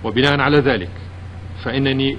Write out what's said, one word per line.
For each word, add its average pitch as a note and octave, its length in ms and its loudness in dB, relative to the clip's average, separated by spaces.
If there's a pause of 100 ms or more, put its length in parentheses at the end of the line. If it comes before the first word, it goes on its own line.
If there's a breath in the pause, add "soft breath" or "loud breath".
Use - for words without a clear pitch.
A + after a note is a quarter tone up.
وبناء C3+ 360 2
على C#3+ 180 4
ذلك B2 320 2 (720)
فإنني C3+ 540 0